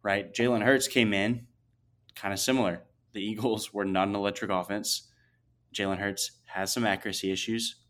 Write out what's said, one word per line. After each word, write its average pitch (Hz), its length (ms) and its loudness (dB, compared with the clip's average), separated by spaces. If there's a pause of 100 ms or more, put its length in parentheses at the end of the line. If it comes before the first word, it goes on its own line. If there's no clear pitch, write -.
right? 101 320 -2
Jalen 117 300 2
Hurts 131 240 4
came 110 260 4
in 110 320 0 (680)
kinda 98 220 -4
similar. 107 460 2 (300)
The 104 80 -8
Eagles 107 520 -2
were 101 120 -2
not 95 220 2
an 101 80 -2
electric 101 360 -2
offense. 98 580 -4 (680)
Jalen 98 240 -2
Hurts 98 320 -4 (140)
has 95 280 -4
some 117 120 0
accuracy 95 460 0
issues 113 440 -2 (140)